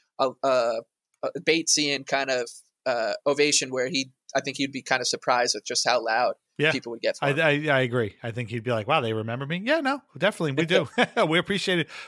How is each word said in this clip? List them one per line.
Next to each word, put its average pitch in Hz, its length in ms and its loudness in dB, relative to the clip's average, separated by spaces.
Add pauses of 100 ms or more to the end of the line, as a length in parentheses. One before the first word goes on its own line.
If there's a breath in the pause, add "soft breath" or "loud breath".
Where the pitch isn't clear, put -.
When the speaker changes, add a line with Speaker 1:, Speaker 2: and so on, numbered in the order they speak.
(200 soft breath)
Speaker 1:
a, 135 120 2 (120)
a, 120 380 2 (420)
a - 160 -6
Batesian 151 640 0
kind 139 260 0
of, 123 180 -2 (360)
uh, 113 280 0 (140)
ovation 143 420 2
where 131 200 -2
he, 131 220 -4 (240)
I 135 60 0
think 135 160 -8
he'd 139 140 -2
be 135 100 -8
kind 127 200 0
of 120 60 -4
surprised 123 480 0
with 104 100 -10
just - 220 -2
how 120 160 2
loud 110 300 2 (240)
Speaker 2:
Yeah. 151 140 2
Speaker 1:
people 123 200 -4
would 117 100 -10
get 110 160 -2
for - 80 -4
Speaker 2:
I, 139 60 4
Speaker 1:
him. 139 80 0 (300)
Speaker 2:
I, 139 80 4
I - 40 4
agree. 120 420 0
I 117 80 -6
think 113 180 -8
he'd 117 140 -6
be 123 80 -2
like, 107 160 -2
"Wow, 151 140 2
they 113 120 -2
remember 113 320 -4
me?" 170 180 -6
Yeah, 302 180 0
no, 269 200 -4 (160)
definitely. 165 360 0
We 156 120 2
do. 170 220 2 (100)
<laughs> - 180 2
Speaker 1:
<laughs> 208 120 4
Speaker 2:
We 160 100 2
appreciated 180 500 0 (200 loud breath)